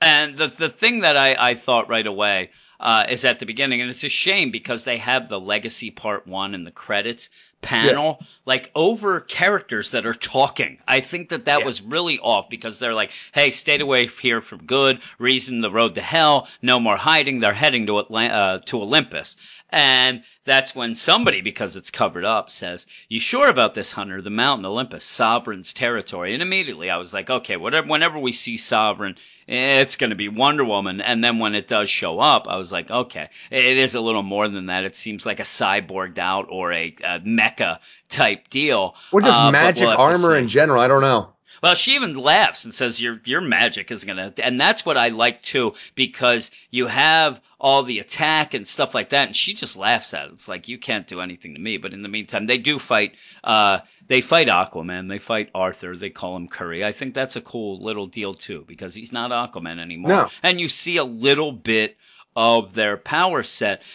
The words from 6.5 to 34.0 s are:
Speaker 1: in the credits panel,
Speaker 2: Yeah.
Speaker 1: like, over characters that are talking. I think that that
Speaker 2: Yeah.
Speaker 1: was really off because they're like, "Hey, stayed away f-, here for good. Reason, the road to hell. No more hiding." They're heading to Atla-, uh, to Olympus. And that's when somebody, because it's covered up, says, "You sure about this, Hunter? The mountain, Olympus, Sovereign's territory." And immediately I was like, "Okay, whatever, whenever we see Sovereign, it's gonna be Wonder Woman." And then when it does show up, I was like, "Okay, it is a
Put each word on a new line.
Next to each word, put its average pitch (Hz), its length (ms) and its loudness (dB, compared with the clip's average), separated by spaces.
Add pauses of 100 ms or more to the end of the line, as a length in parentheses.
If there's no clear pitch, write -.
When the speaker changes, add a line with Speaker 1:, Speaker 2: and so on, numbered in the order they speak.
Speaker 1:
in 87 80 -10
the 85 80 -16
credits 107 580 -6 (320)
panel, 139 600 2
Speaker 2:
Yeah. - 60 -20 (180)
Speaker 1:
like, 131 300 -2
over 196 440 0
characters 175 720 -2
that 113 140 -2
are 117 80 -2
talking. 131 640 0 (100)
I 131 120 4
think 175 300 -8
that 143 160 -6
that 147 160 4
Speaker 2:
Yeah. 139 40 -2
Speaker 1:
was 113 160 -6
really 151 380 -2
off 107 320 0
because 113 260 -12
they're 117 160 -4
like, 107 160 -2 (240)
"Hey, 143 160 4
stayed 143 320 0
away 131 240 2
f-, - 140 -10
here 117 220 0
for - 160 -16
good. 131 420 2 (180)
Reason, 127 440 0
the 107 100 -2
road 107 240 2
to - 60 -6
hell. 151 460 2 (140)
No 127 180 2
more 107 180 2
hiding." 139 420 2
They're 104 140 4
heading 120 340 2
to 104 100 2
Atla-, 110 300 0
uh, 98 400 2
to 123 160 -4
Olympus. 117 540 -2 (340)
And 131 500 4 (240)
that's 135 300 2
when 117 180 -4
somebody, 165 480 2
because 98 340 -6
it's - 140 -12
covered 87 360 -2
up, 107 260 -2
says, 90 340 -10 (240)
"You 113 100 -4
sure 262 280 2
about 127 260 2
this, 101 180 -6
Hunter? 98 300 -10
The 98 80 -10
mountain, 117 380 0
Olympus, 113 360 -6
Sovereign's 113 680 -2
territory." 104 640 -4
And 156 80 -4
immediately 139 480 -4
I 87 60 -2
was 87 140 -10
like, 98 200 -8
"Okay, 117 260 -4
whatever, 143 300 -2
whenever 156 320 0
we 127 120 -4
see 117 260 -2
Sovereign, 104 580 0 (320)
it's 135 500 2
gonna 113 180 -2
be 104 140 -6
Wonder 135 340 2
Woman." 98 380 -2
And 117 220 0
then 120 160 2
when 107 160 0
it 101 120 -4
does 104 220 0
show 85 300 -2
up, 131 280 4
I - 100 -4
was 92 140 -10
like, 87 180 -8
"Okay, 113 380 -4 (240)
it 131 260 4
is 127 180 2
a 117 60 -2